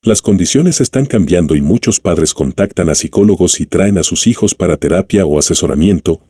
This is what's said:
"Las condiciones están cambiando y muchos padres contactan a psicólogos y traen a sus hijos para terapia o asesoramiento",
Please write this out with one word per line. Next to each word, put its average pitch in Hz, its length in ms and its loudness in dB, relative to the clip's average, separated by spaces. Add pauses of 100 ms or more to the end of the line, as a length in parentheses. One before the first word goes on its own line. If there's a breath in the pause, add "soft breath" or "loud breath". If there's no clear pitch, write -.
"Las 107 160 2
condiciones 135 600 0
están 135 260 -2
cambiando 85 480 0
y 73 60 0
muchos 104 380 0
padres 82 360 -2
contactan 85 540 -2
a 73 60 0
psicólogos 92 640 0
y 78 60 -2
traen 98 320 0
a 80 60 0
sus - 240 -2
hijos 110 260 0
para 82 240 -2
terapia 95 480 0
o 73 140 0
asesoramiento", 80 920 0